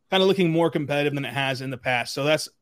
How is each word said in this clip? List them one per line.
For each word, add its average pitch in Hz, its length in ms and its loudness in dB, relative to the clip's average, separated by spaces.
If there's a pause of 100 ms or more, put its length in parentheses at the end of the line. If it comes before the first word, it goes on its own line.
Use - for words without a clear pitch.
kind 190 120 4
of 190 60 6
looking 190 220 2
more 165 200 2
competitive 147 440 -2
than 143 100 -4
it 120 100 -8
has 135 280 -2
in 131 80 -8
the 131 80 -8
past. 123 360 -2
So 139 120 -2
that's 151 240 0 (120)